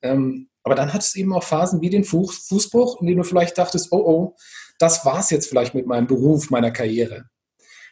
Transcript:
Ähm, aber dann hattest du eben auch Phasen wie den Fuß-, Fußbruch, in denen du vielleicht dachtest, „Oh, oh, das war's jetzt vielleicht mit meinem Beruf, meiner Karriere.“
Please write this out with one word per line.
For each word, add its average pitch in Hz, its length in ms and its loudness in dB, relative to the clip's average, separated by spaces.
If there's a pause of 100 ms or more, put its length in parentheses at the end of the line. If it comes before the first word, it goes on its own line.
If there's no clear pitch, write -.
Ähm, 131 480 -2 (140)
aber 135 120 2
dann 143 180 -2
hattest - 220 -4
du 190 60 -4
eben 190 120 -2
auch 175 100 -2
Phasen 175 360 -2
wie 175 100 -2
den 202 140 2
Fuß-, - 460 -4
Fußbruch, 240 500 0
in 170 80 -2
denen 180 140 2
du - 20 -2
vielleicht 175 340 0
dachtest, - 360 -2
„Oh, 202 120 2
oh, 170 300 2 (440)
das 165 260 2
war's 143 240 0
jetzt - 180 0
vielleicht 120 280 0
mit 127 120 -4
meinem 120 200 0
Beruf, 139 420 2
meiner 120 220 2
Karriere.“ 113 520 -4 (680)